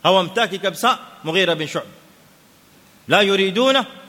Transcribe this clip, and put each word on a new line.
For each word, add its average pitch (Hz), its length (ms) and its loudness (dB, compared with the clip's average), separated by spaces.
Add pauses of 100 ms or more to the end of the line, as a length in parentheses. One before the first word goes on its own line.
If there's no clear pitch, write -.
Hawamtaki 190 560 0
kabisa 196 400 -2 (260)
Mughira 170 300 0
bin 151 140 -8
Shu'ba, - 180 -8 (1200)
la 185 140 4
yuriduna 196 640 0 (220)